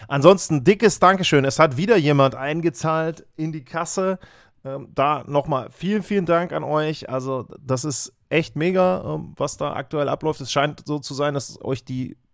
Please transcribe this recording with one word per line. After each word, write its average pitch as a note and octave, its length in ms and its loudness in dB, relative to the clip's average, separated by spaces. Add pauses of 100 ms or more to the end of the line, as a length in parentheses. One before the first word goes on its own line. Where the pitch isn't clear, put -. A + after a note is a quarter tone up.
Ansonsten D3 560 6
dickes G#3 360 4
Dankeschön. F3+ 440 4
Es C#3 160 0
hat D#3 160 4
wieder G3+ 220 2
jemand C#3 380 4
eingezahlt D#3+ 1000 -4
in D#3+ 160 -6
die D3+ 140 -10
Kasse. F#3 520 -4 (460)
Ähm, C3+ 320 -12
da C#3+ 320 0
nochmal C#3 420 -2
vielen, G3+ 320 -2
vielen G3 240 0
Dank E3+ 260 2
an D3+ 120 -4
euch. D3+ 440 -4
Also C3 400 -6 (160)
das C3 220 -2
ist - 280 -6 (160)
echt D#3 260 -2
mega, F#3 500 0
ähm, D3+ 320 -8
was - 200 -6
da D3 160 -6
aktuell C#3+ 360 -4
abläuft. D3+ 320 -4
Es B2+ 100 -8
scheint C#3+ 360 0
so D3 100 -2
zu C#3+ 160 -10
sein, C#3+ 220 -2
dass - 280 -8
euch C3 220 -6
die B2+ 320 -8 (160)